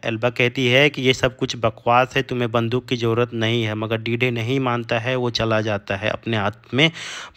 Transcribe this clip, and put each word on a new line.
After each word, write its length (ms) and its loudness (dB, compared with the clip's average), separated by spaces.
एल्बा 240 -2
कहती 380 0
है 220 6
कि 120 -8
ये 120 4
सब 240 0
कुछ 180 -4
बकवास 600 2
है, 60 0
तुम्हें 300 -2
बंदूक 340 0
की 100 -4
ज़रूरत 380 0
नहीं 300 0
है, 120 -4
मगर 240 -2
डीडे 320 -2
नहीं 280 -2
मानता 400 0
है। 160 -2
वो 160 -2
चला 300 0
जाता 340 -4
है 140 -4
अपने 280 -4
हाथ 360 -6
में 160 4